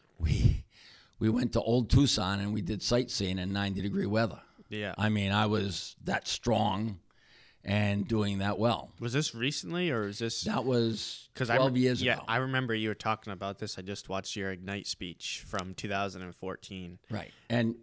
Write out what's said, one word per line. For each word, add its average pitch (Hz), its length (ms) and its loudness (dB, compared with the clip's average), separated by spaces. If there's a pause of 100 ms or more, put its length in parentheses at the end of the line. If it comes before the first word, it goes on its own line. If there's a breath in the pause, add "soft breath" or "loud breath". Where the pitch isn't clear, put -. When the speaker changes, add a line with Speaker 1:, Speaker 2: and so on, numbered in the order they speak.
(180 soft breath)
Speaker 1:
we, - 460 4 (540 loud breath)
we 110 100 4
went 120 260 2
to 113 60 2
Old 120 300 2
Tucson 101 500 6
and 101 120 -2
we 107 80 -2
did 101 220 -4
sightseeing 101 560 0
in 92 140 -2
ninety 98 300 -2
degree 104 240 0
weather. 110 340 0 (280)
Speaker 2:
Yeah. 104 300 -6
Speaker 1:
I 107 100 2
mean, 101 240 2
I 107 140 4
was 101 580 -2
that 190 240 -2
strong 107 720 0 (640 soft breath)
and 101 420 2
doing 104 320 0
that 98 200 0
well. 104 420 0
Speaker 2:
Was 117 140 -4
this 151 200 0
recently, 165 560 -2
or 110 160 0
is 101 120 -6
this 117 240 -2
Speaker 1:
That 214 220 -2
was 117 680 0
Speaker 2:
Cause 120 160 -2
I 117 60 4
Speaker 1:
twelve 131 160 4
Speaker 2:
rem-, 127 100 4
Speaker 1:
years 127 200 2
Speaker 2:
yeah, 123 120 4
Speaker 1:
ago. - 140 -8
Speaker 2:
I 113 80 2
remember 131 380 0
you 110 160 0
were 101 40 0
talking 110 380 -4
about 98 260 -6
this. - 200 -8
I 92 40 -8
just 98 260 -8
watched 95 280 -4
your 95 140 -2
Ignite 95 360 -6
speech - 600 -8
from 95 280 -6
two - 140 -8
thousand 98 340 -2
and 90 120 -10
fourteen. 92 640 -10 (120)
Speaker 1:
Right. 101 220 -8 (180)
And, 113 320 2